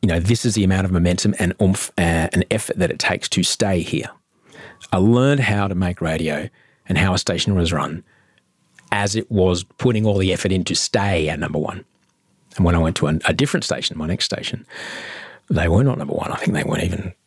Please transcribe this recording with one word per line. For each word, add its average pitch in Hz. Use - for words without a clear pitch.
you 101
know, 82
this 107
is 113
the 107
amount 95
of 92
momentum 90
and 90
oomph, 95
uh, 85
and 87
effort -
that 95
it -
takes -
to 92
stay 95
here. -
I 95
learned 123
how 101
to 95
make 90
radio 80
and 95
how 92
a 92
station 98
was 85
run 76
as 101
it 113
was 92
putting 110
all 101
the 95
effort 95
in 92
to -
stay 98
at 76
number 76
one. -
And 95
when 85
I -
went 80
to 73
a, 80
a -
different 151
station, -
my 78
next 90
station, -
they 82
were 92
not 131
number -
one. -
I -
think -
they 151
weren't -
even 87